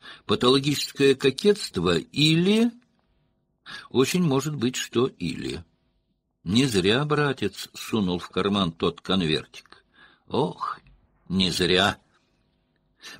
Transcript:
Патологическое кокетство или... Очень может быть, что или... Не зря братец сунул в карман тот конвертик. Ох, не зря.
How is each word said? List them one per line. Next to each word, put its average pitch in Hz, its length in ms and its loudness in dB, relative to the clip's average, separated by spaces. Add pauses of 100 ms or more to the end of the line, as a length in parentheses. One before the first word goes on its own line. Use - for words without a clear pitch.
(260)
Патологическое 135 920 2
кокетство 127 800 0
или... 180 760 2 (1200)
Очень 135 340 0
может 147 320 -2
быть, 123 200 -4
что - 320 -2
или... 76 560 -8 (800)
Не 113 220 2
зря 110 400 2
братец 147 680 -2
сунул 92 440 -2
в - 120 -10
карман 95 420 0
тот 85 300 -4
конвертик. - 840 -4 (440)
Ох, - 520 -6 (480)
не 92 240 0
зря. 90 460 2 (1200)